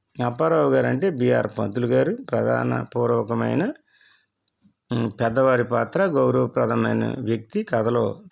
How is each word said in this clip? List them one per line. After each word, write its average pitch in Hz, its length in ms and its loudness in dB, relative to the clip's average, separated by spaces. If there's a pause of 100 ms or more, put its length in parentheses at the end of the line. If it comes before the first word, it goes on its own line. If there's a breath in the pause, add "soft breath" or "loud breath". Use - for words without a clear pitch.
(260)
అప్పారావు 147 460 2
గారు 131 140 4
అంటే 127 240 0
బీఆర్ 123 380 2 (120)
పంతులు 107 280 -2
గారు 135 300 2 (140)
ప్రధాన 120 540 0 (100)
పూర్వకమైన, 117 760 0 (1200 soft breath)
మ్, 117 260 -2
పెద్దవారి 123 440 2
పాత్ర. 117 400 0
గౌరవప్రదమైన 123 1160 0
వ్యక్తి. 113 440 -4
కథలో 117 580 -2 (100)